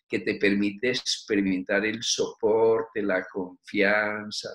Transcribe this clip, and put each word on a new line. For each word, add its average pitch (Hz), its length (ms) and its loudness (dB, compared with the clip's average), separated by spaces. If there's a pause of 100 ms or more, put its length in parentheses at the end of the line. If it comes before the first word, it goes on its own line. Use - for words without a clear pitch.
que 110 120 -2
te - 160 -2
permite 101 560 0
experimentar 101 960 0
el 113 180 -4
soporte, 113 1000 2
la 92 240 0
confianza, 104 1300 -2